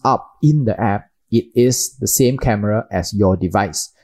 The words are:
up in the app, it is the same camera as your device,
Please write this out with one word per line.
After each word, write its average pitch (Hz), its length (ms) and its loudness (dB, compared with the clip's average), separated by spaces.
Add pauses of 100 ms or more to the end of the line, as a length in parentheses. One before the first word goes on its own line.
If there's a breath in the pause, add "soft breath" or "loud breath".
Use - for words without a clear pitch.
up - 280 0 (120)
in 151 220 4
the 107 140 -2
app, 104 300 -2 (220)
it 117 140 2 (100)
is 123 420 0
the - 100 -4
same 131 300 0
camera 107 540 -2
as 90 220 -4
your 98 220 2
device, 90 560 -4 (120)